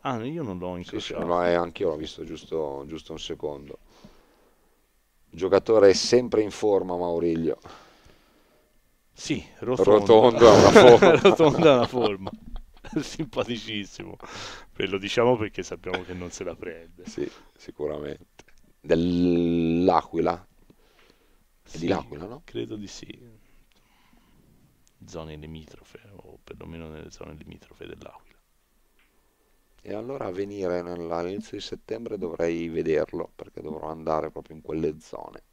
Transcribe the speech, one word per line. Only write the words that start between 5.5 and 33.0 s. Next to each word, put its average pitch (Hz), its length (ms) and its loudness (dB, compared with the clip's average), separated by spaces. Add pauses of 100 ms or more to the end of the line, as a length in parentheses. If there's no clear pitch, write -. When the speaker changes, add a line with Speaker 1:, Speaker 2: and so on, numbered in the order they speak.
Speaker 2:
sempre 120 480 2
in 104 80 -4
forma, 92 480 -2
Maurilio. 85 640 -2 (1500)
Speaker 1:
Sì, - 300 -8 (160)
rotonda. 107 640 6
Speaker 2:
Rotondo 117 260 8
è 104 80 12
una 95 140 8
forma. 170 440 10
Speaker 1:
<laughs> 135 40 2
Rotonda 151 520 6
è 135 40 6
una 120 120 0
forma. 104 440 -6 (500)
<laughs> - 200 -8
Simpaticissimo. 107 1120 -10 (580)
Ve - 140 -4
lo 95 100 -4
diciamo 117 400 2
perché 104 260 -8
sappiamo 90 400 -10
che 90 100 -14
non 87 180 -12
se - 120 -14
la 87 120 -10
prende. 85 500 -18
Speaker 2:
Sì, - 260 -10 (260)
sicuramente. 73 840 -12 (360)
Dell'Aquila. 85 1700 0 (1200)
È - 80 -18
di - 80 -10
Speaker 1:
Sì, - 20 -2
Speaker 2:
L'Aquila, 76 400 -6
no? 117 180 -18
Speaker 1:
credo 113 320 -12
di 104 100 -16
sì. - 340 -20 (1800)
Zone 80 320 -14
limitrofe, 78 640 -20 (140)
o - 280 -20
perlomeno 82 460 -18
nelle 78 200 -18
zone 78 260 -18
limitrofe - 500 -20
dell'Aquila. - 520 -20 (1400)
Speaker 2:
E - 120 -14
allora 120 320 -12
a 98 60 -8
venire 95 500 -6
nella, 85 380 -8
all'inizio 95 360 -10
di 101 80 -12
settembre 113 540 -12
dovrei 85 500 -4
vederlo, 80 640 -4